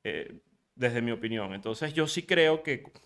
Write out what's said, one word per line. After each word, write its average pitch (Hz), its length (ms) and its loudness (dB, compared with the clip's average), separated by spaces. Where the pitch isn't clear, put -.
eh, 78 340 -6
desde 120 280 0
mi 117 100 0
opinión. 110 420 -4
Entonces, 110 400 -4
yo 156 140 2
sí 170 160 -4
creo 156 400 4
que - 280 -4